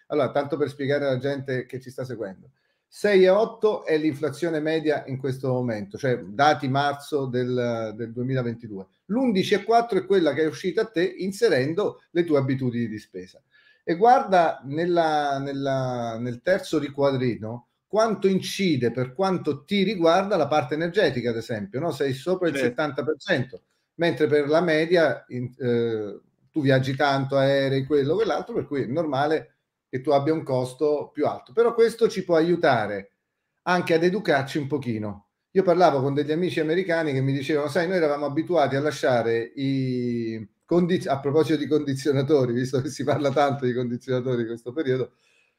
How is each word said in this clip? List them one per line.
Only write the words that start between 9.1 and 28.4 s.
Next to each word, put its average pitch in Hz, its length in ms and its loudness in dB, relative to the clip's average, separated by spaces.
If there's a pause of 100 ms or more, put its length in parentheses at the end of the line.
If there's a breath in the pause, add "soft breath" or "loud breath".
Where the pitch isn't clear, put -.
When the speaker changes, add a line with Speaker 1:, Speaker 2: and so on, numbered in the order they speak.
Speaker 1:
e 196 80 0
quattro 233 340 2
è 170 100 0
quella 175 260 4
che 143 100 0
è 160 40 2
uscita 165 360 -2
a 214 40 0
te 170 180 0 (140)
inserendo 180 920 0
le 170 140 0
tue 156 140 2
abitudini 131 500 -2
di 107 100 -8
spesa. 92 420 -16 (460 soft breath)
E 165 100 0
guarda 202 680 4
nella, 151 720 0
nella, 135 800 -4
nel 120 220 -6
terzo 185 380 0
riquadrino 131 920 -2 (180)
quanto 214 420 2
incide, 170 640 0
per 127 220 -4
quanto 156 500 -2
ti 202 200 0
riguarda, 185 560 2
la 147 100 0
parte 147 240 0
energetica, 151 560 0
ad 113 80 -2
esempio, 110 440 -6
no? 165 100 -2
Sei 139 240 -2
sopra 180 340 -2
il 147 60 -2
Speaker 2:
Certo. 131 140 0
Speaker 1:
settanta 143 360 -2
per 151 140 -2
cento, - 440 -4 (340)
mentre 156 300 2
per 143 220 2
la 156 140 4
media 165 640 2
in-, 123 300 -8
eh, 117 600 -2 (300)
tu 160 120 -2
viaggi 135 340 2
tanto, 139 400 0
aerei, 135 480 2
quello, 143 300 2
quell'altro, 202 400 -2